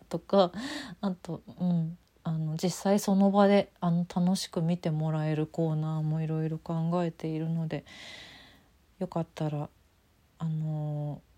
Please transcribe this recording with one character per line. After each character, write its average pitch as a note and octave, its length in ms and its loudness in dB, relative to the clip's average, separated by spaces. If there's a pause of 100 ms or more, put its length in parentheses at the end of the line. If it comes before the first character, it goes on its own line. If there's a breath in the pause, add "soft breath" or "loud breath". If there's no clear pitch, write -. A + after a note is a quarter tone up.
と E3+ 80 -4
か、 F#3 340 4 (480 loud breath)
あ G3 120 -2
と、 - 320 -8 (160)
う F3+ 40 -4
ん、 E3+ 320 2 (280)
あ E3 80 -2
の、 D#3 260 -2
実 F3 140 0
際 G3+ 280 2
そ G3+ 160 2
の G3 140 6
場 G3+ 160 6
で、 G3 340 4
あ F3 120 0
の、 E3+ 220 2
楽 F3+ 220 4
し - 120 -4
く E3+ 160 -2
見 F3 160 0
て E3+ 100 -2
も D#3 220 0
ら D#3 160 0
え D#3 80 0
る D#3 100 0
コ D#3+ 280 -2
ー - 20 0
ナ D#3 240 -2
ー - 20 -2
も D#3 220 0
い D#3 40 -2
ろ D#3+ 160 -2
い D#3 60 -2
ろ D#3+ 80 -4
考 E3 320 -2 (140)
え E3+ 80 -2
て - 160 -8
い D#3+ 100 -4
る D#3+ 120 -2
の E3 180 -2
で、 D3+ 180 -6 (1120 loud breath)
よ F3+ 100 -6
か E3+ 140 -2
っ E3 140 -4
た D#3 120 -2
ら、 D3 220 -4 (720)
あ E3 60 -4
の、 D3+ 760 -4 (160)